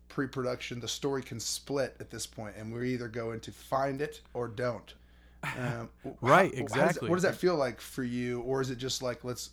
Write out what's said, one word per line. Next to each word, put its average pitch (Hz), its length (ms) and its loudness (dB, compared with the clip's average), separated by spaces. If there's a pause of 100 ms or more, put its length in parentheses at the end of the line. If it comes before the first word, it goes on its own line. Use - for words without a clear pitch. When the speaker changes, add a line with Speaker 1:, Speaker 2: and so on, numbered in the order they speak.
Speaker 1:
pre-production, 127 720 -2
the 113 80 -6
story 135 360 0
can 120 160 -8
split - 600 -2
at 110 120 -14
this 113 160 -6
point, 104 300 -10
and 110 140 -8
we're 120 120 -4
either 123 240 0
going 113 320 -4
to 120 120 -12
find 135 500 0
it 151 200 -4 (140)
or 120 120 -2
don't. 113 460 -4 (640)
Um, 120 380 -2
Speaker 2:
<laughs> - 80 -18
Speaker 1:
w-, 139 180 -8
Speaker 2:
Right, 156 320 8
Speaker 1:
how, 131 60 -2 (220)
how 156 60 8
does, 175 120 2
Speaker 2:
exactly. - 100 0
Speaker 1:
what 170 60 4
does 175 80 2
that 180 120 4
feel 180 200 4
like 131 260 0
for - 220 -6
you, 123 380 -2
or 135 200 0
is 131 80 0
it 131 80 -4
just 127 240 -4
like, 123 220 -2
"Let's, 123 300 -6